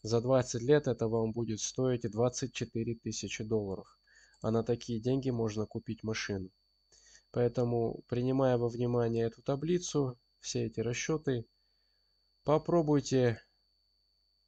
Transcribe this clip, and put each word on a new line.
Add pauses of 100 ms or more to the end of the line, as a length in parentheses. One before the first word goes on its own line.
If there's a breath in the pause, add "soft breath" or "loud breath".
За
двадцать
лет
это
вам
будет
стоить
двадцать
четыре
тысячи
долларов. (420 soft breath)
А
на
такие
деньги
можно
купить
машину. (800 soft breath)
Поэтому,
принимая
во
внимание
эту
таблицу, (220)
все
эти
расчёты, (1000)
попробуйте (1080)